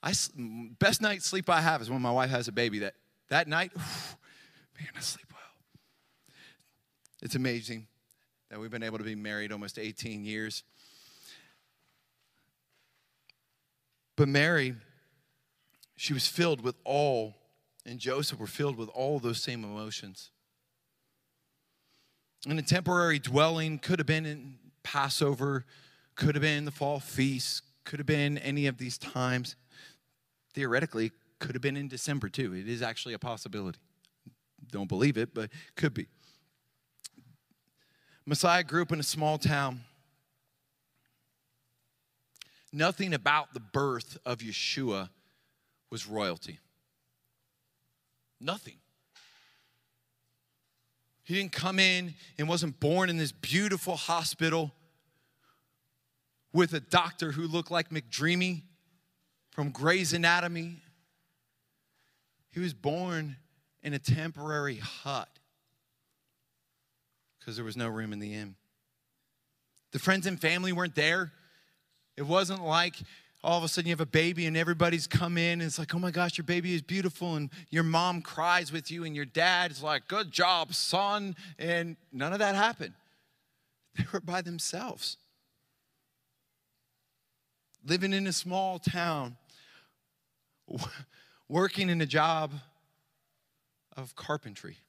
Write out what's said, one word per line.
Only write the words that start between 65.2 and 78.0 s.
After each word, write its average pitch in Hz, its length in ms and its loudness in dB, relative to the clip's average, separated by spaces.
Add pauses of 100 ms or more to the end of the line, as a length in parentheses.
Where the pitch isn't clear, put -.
'cause 113 160 -10
there 117 80 -8
was 110 120 -8
no 120 120 -2
room 110 240 -6
in 104 60 -8
the 104 160 -8
inn. 104 220 -12 (1400)
The - 60 -4
friends 190 280 2
and 190 140 -2
family 180 320 2
weren't 175 220 -2
there. 160 380 2 (840)
It 139 60 -6
wasn't 180 400 2
like 170 340 2 (480)
all 170 120 4
of 170 60 2
a 165 60 0
sudden 170 180 0
you 170 60 2
have 160 80 0
a 160 60 0
baby 165 400 2
and 160 100 0
everybody's 170 500 4
come 175 320 0
in 170 220 2
and - 20 -2
it's 160 160 -4
like, 160 160 -4
"Oh 170 60 0
my 180 100 0
gosh, 175 260 0
your 170 80 -6
baby 175 300 0
is 160 80 0
beautiful," 175 540 -2
and 147 140 -4 (200)
your 165 140 4
mom 170 360 4